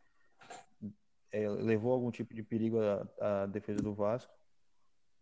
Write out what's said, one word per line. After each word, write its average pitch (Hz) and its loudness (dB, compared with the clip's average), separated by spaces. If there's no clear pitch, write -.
é, 107 0
levou 107 2
algum 123 2
tipo - -8
de 113 -8
perigo 113 0
à, 104 0
à - 0
defesa 104 -4
do 104 -2
Vasco, 107 0